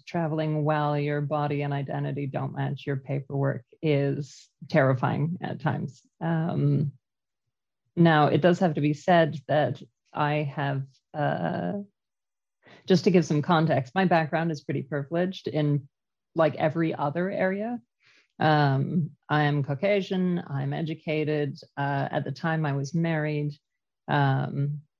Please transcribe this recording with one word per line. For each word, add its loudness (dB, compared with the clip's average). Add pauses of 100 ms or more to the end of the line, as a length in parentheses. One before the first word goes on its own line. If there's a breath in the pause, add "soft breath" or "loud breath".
traveling -2
while 0
your -2
body -2
and -4
identity -4
don't -6
match -4
your -2
paperwork -4 (160)
is -2 (180)
terrifying 2
at -6
times. -4 (180)
Um, 0 (1040)
now, 8
it 4
does 4
have 2
to -2
be 2
said 4 (100)
that 0 (320)
I -2
have, -4 (320)
uh, -2 (1080 loud breath)
just 4
to 6
give 6
some 0
context, 2
my 2
background 2
is -8
pretty -4
privileged -4
in, 0 (460)
like, 2
every 0
other -2
area. -2 (580 soft breath)
Um, 2 (180)
I 2
am 2
Caucasian, -2
I'm -4
educated. -4 (160)
Uh, -2
at -2
the -6
time -2
I -2
was -4
married. -2 (540)
Um, 0 (160)